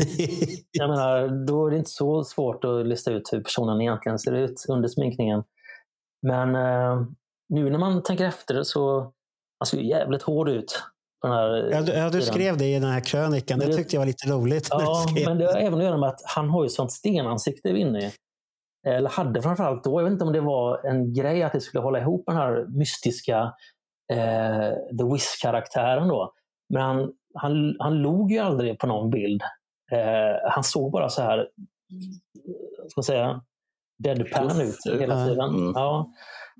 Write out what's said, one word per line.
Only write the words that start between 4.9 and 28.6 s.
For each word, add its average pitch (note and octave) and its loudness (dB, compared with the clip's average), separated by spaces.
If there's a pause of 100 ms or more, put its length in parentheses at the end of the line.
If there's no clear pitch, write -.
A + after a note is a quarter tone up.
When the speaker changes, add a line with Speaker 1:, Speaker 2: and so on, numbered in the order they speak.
Speaker 2:
Men, B2+ 0
eh, B2+ 2 (460)
nu D3 2
när D3 2
man F#3 2
tänker F#3 0
efter C#3+ -2
så, C#3 2 (600)
man D#3 0
ser - 0
ju - -2
jävligt C#3 0
hård D#3 0
ut A2+ -4 (400)
på C3 0
den A#2+ 2
här A2+ 2 (240)
Speaker 1:
Ja, D#3 2
du, E3 0
ja, D#3+ 0
du E3+ 0
Speaker 2:
tiden. D#3+ 0
Speaker 1:
skrev F3 0
det C#3 2
i C#3 2
den C3+ 0
här B2+ 0
krönikan. C#3+ 0
Speaker 2:
Men C#3+ 2
Speaker 1:
Det D3+ 2
Speaker 2:
det, D#3 2
Speaker 1:
tyckte D#3+ -2
jag C#3+ 2
var C3+ 2
lite C3 -4
roligt C#3 0
när D3 2
du D3+ 2
Speaker 2:
ja, E3 2
Speaker 1:
skrev. D3+ 2
Speaker 2:
men E3+ 0
det E3+ 2
har F#3 2
även F#3+ 0
att F3 2
göra F3 0
med C#3 2
att - -6
han D3+ -2
har E3+ 4
ju C3+ 2
sånt A#2+ -2
stenansikte, C#3+ 0
Winnie. E3 0 (760)
Eller C3 2
hade B2 -2
framförallt D#3 0
då. C#3+ 2
Jag E3+ 2
vet F#3 2
inte F#3+ 0
om D#3+ 2
det D#3 2
var C3 0
en B2+ 0
grej D3 2
att D#3 2
det C#3+ 2
skulle C3 -4
hålla C3 0
ihop E3+ 0
den E3+ 0
här B2 2
mystiska, A#2+ 0 (600)
eh, A2+ 0 (240)
The B2+ 0
Wiz-karaktären B2+ 0
då. G#2+ -2 (420)
Men C3 2
han, C3 0 (220)
han, D3+ 0
han D3+ 0
log F#3+ 2
ju A3 2
aldrig B2+ 0